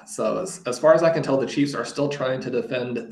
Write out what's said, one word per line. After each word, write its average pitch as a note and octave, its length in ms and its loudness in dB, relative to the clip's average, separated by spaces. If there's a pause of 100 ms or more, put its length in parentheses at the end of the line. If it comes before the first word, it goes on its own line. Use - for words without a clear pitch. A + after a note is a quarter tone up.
So - 320 -2
as, - 260 -8
as A#2+ 140 -4
far D#3+ 160 8
as E3 80 2
I E3 80 6
can D#3+ 100 0
tell, C3+ 160 2
the B2+ 80 0
Chiefs C#3+ 300 0
are A#2 100 -2
still C#3+ 240 -2
trying C3 320 -2
to B2 80 -6
defend B2 480 -4 (140)